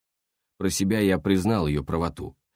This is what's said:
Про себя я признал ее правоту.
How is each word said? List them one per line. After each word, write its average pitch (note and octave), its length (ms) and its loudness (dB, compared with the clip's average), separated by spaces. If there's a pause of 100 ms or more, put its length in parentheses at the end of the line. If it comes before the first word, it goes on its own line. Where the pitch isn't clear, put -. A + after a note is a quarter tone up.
(580)
Про F#2+ 120 -2
себя G2+ 300 0
я F#2+ 180 4
признал G2 480 2
ее D2 160 -2
правоту. E2 540 -6 (200)